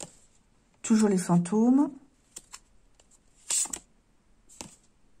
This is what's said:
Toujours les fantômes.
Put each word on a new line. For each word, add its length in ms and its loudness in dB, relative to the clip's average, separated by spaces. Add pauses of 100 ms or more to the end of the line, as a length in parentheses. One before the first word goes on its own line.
(840)
Toujours 260 2
les 100 0
fantômes. 720 2 (3250)